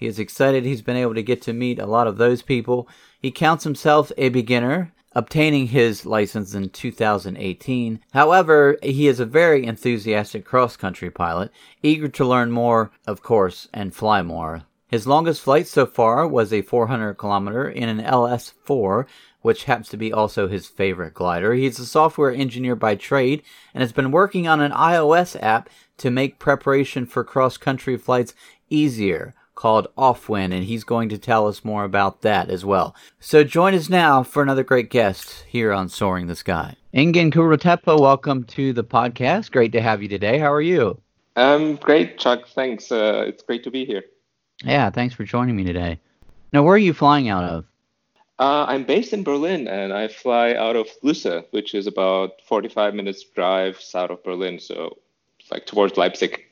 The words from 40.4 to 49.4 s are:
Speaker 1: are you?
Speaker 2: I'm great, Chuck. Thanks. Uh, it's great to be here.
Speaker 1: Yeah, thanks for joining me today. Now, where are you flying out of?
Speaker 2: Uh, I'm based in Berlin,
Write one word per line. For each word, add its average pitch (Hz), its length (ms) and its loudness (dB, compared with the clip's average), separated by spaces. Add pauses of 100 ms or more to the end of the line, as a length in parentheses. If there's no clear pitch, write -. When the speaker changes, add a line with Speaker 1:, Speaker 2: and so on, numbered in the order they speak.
Speaker 1:
are 151 100 0
you? 156 380 0 (340)
Speaker 2:
I'm 147 400 4
great, 156 440 2
Chuck. 120 280 0
Thanks. 127 460 -6
Uh, 107 340 0
it's 104 160 -12
great 120 220 -8
to 120 80 -10
be 131 120 -6
here. 104 200 -8 (600)
Speaker 1:
Yeah, 131 240 0
thanks 123 260 -4
for 110 100 -10
joining 120 300 -2
me 98 100 -4
today. 87 360 -4 (500)
Now, 143 120 4
where 175 140 6
are - 20 6
you 185 160 2
flying 143 340 2
out 92 160 -2
of? 85 220 -6 (720)
Speaker 2:
Uh, 139 280 2
I'm 135 180 -4
based 180 280 0
in 208 100 -6
Berlin, 147 460 -4